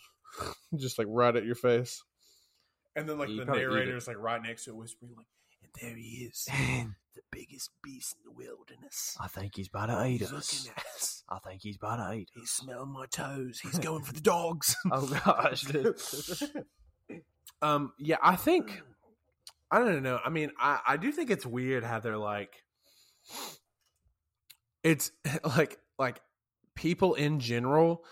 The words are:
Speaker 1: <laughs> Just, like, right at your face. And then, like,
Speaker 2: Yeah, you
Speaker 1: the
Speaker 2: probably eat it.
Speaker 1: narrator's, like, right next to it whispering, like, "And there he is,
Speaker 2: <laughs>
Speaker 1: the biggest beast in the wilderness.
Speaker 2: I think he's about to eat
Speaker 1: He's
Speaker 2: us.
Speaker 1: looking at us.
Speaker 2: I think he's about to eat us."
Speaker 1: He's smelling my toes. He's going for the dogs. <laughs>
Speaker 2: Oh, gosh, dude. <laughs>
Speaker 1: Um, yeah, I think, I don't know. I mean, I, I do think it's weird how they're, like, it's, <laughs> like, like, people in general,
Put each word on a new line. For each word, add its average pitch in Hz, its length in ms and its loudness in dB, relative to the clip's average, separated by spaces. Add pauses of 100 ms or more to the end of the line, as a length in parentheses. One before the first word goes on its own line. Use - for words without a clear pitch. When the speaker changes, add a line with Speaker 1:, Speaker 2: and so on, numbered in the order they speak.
(360)
Speaker 1:
<laughs> - 400 -8
Just, 131 220 -4
like, 110 100 2
right 120 260 6
at 110 120 2
your 120 80 0
face. 123 480 2 (920)
And 156 140 -4
then, 151 100 -4
like, 143 120 -2
Speaker 2:
Yeah, 107 60 -4
you - 40 -4
Speaker 1:
the 127 60 -6
Speaker 2:
probably 135 160 2
eat 131 40 0
it. 127 40 0
Speaker 1:
narrator's, 127 360 0
like, 117 120 -8
right 113 240 -2
next 113 240 -10
to 127 60 -14
it 110 40 -14
whispering, 117 400 -16
like, 113 100 -20 (360)
"And - 80 -20 (100)
there 120 160 -10
he 117 340 -12
is, - 140 -8
Speaker 2:
<laughs> 127 680 -2
Speaker 1:
the - 80 -20 (100)
biggest - 380 -14 (120)
beast - 360 -12
in - 120 -20
the - 60 -20
wilderness. - 840 -12
Speaker 2:
I 92 100 -8
think 98 280 -8
he's 95 120 -8
about 101 180 -4
to 117 180 0
eat 127 160 2
Speaker 1:
He's 98 140 -4
Speaker 2:
us. - 180 -6 (140)
Speaker 1:
looking - 100 -16
at - 80 -8 (120)
us. - 340 -6
Speaker 2:
I 92 80 -6
think 95 240 -14
he's 104 140 -8
about 110 200 -4
to 104 180 -4
eat 107 220 -8
us." 117 60 -16
Speaker 1:
He's 120 80 -8
smelling 131 420 -6
my 131 140 -10
toes. 135 520 -6
He's - 200 -4
going 160 260 -2
for - 80 -10
the 156 80 -10
dogs. 170 600 2
<laughs> 180 120 2
Speaker 2:
Oh, 135 140 2 (180)
gosh, 135 380 4
dude. 143 420 2
<laughs> 180 600 -6 (960)
Speaker 1:
Um, 147 360 2
yeah, 151 240 2
I 175 140 10
think, 320 440 2 (920)
I 202 100 6
don't 180 220 4
know. 127 220 0
I 131 60 0
mean, 156 280 0
I, 135 280 4
I 135 100 6
do 214 160 -2
think 294 160 -4
it's 180 160 0
weird 127 400 -2
how 117 160 -2
they're, 110 160 -4
like, 104 480 -6 (2250)
it's, 160 300 4 (120)
<laughs> 147 200 -2
like, 151 340 2 (200)
like, 127 220 0 (540)
people 175 400 4
in 147 260 4
general, 135 720 4